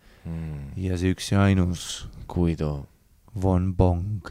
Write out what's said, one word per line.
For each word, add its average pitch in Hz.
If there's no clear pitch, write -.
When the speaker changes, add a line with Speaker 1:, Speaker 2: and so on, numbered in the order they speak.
Speaker 1:
Mhm. 78
Speaker 2:
ja 92
see 92
üks -
ja 98
ainus 92
Speaker 1:
Guido. 78
Speaker 2:
Von 92
Bong, 92